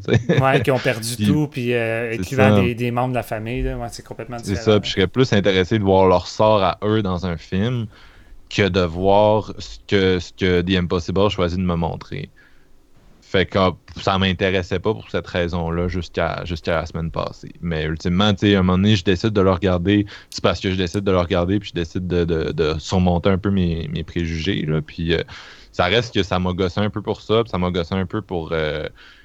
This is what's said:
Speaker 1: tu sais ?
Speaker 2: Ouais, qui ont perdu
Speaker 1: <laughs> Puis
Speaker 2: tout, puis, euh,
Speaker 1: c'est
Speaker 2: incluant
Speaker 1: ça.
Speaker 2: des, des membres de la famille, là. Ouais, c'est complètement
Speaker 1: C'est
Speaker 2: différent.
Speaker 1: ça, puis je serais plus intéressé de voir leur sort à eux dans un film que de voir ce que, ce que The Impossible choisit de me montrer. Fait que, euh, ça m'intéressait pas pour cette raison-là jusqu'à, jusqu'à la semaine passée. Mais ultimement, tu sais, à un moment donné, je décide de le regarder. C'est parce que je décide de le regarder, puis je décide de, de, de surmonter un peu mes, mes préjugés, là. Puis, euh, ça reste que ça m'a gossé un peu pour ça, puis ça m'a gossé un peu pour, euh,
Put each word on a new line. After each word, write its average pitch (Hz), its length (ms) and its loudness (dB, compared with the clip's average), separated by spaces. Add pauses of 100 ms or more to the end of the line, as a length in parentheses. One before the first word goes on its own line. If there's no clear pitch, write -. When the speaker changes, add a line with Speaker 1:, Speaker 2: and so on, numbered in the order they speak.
Speaker 1:
tu 123 80 0
sais ? 123 240 0
Speaker 2:
Ouais, 131 220 2
qui 143 80 -2
ont 127 80 2
perdu 117 380 -4
Speaker 1:
<laughs> - 20 -12
Puis 104 80 -2
Speaker 2:
tout, 151 220 2
puis, 123 260 -4
euh, 113 380 -2
Speaker 1:
c'est 117 80 -6
Speaker 2:
incluant 107 380 4
Speaker 1:
ça. 98 40 4
Speaker 2:
des, 110 140 0
des 120 160 -2
membres 123 180 -2
de 123 60 -4
la 117 80 -2
famille, 117 400 -6
là. 131 120 -4
Ouais, 120 140 -8
c'est - 160 -16
complètement 120 320 -12
Speaker 1:
C'est 117 160 -6
Speaker 2:
différent. 87 100 -4 (100)
Speaker 1:
ça, 104 60 6
puis - 120 -6
je - 60 -6
serais 92 100 2
plus 123 260 2
intéressé 95 460 4
de 101 40 -2
voir 95 240 6
leur 90 200 4
sort 107 340 4
à 85 220 0
eux 107 180 2
dans 92 240 -2
un 85 120 -4
film 110 500 -4 (640)
que 98 180 2
de 92 120 2
voir 98 760 2
ce - 300 -14
que, 95 320 4
ce - 120 -12
que 90 300 2
The 92 160 2
Impossible 90 540 0
choisit 90 260 -2
de 95 80 -2
me 87 100 0
montrer. 85 540 -6 (920)
Fait - 240 2
que, - 140 -2
euh, 92 100 4 (320)
ça 95 160 2
m'intéressait 92 640 0
pas 107 120 -2
pour 107 200 -6
cette 90 160 -4
raison-là 85 600 -2
jusqu'à, 90 580 -4
jusqu'à 85 320 -4
la 82 100 -4
semaine 82 240 -6
passée. - 400 -8 (100)
Mais 80 220 -4
ultimement, 90 500 0
tu 104 140 2
sais, 101 80 6
à 95 40 4
un 92 40 4
moment 90 160 4
donné, 107 160 4
je 95 80 0
décide 101 300 0
de 104 80 2
le 95 100 4
regarder. 95 560 2 (240)
C'est - 120 -10
parce 95 160 2
que 98 120 -2
je 92 40 -2
décide 95 260 -2
de 98 100 0
le 92 80 4
regarder, 90 400 0
puis - 100 -12
je - 60 -10
décide 87 320 -6
de, 87 180 0
de, 82 260 -2
de 78 280 -2
surmonter 90 500 0
un 95 80 2
peu 98 140 -2
mes, 87 420 0
mes 82 100 -4
préjugés, 82 600 -4
là. 78 160 -2
Puis, 82 320 -4
euh, - 80 0 (500)
ça 90 140 0
reste 117 300 0
que 98 80 2
ça 90 160 -2
m'a 90 140 -2
gossé 92 260 -2
un 104 100 0
peu 101 140 -8
pour 107 180 -6
ça, 113 220 2
puis - 80 -18
ça 92 80 -2
m'a 90 100 0
gossé 87 240 -2
un 95 140 -2
peu 107 160 -6
pour, 82 280 -6
euh, 78 360 -2 (380)